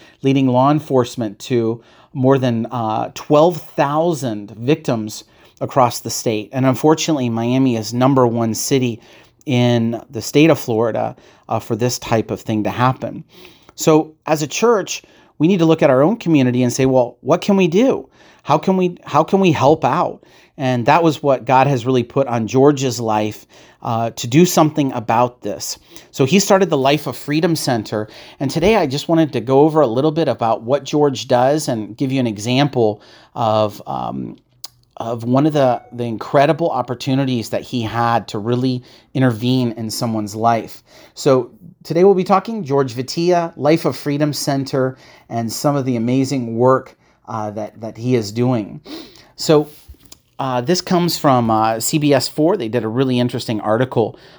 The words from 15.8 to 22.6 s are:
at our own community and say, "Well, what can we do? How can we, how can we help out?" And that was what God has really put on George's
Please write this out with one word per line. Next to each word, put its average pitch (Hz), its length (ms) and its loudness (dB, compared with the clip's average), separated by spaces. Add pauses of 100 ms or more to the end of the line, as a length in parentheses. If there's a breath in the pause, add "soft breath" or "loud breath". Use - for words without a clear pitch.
at 147 80 6
our 131 120 4
own 147 140 2
community 127 480 2
and 120 80 0
say, 135 140 0
"Well, 127 340 0
what 170 200 0
can 202 160 2
we 180 120 4
do? 202 400 0 (340 soft breath)
How 151 160 2
can 185 180 0
we, 180 280 -2
how 147 180 2
can 190 160 0
we 185 140 4
help 139 320 2
out?" 147 400 -2 (320 soft breath)
And 127 300 -2
that 160 160 4
was 156 180 2
what 139 240 0
God 131 220 4
has 131 180 0
really 127 200 2
put 135 240 -2
on 117 180 -2
George's 131 540 2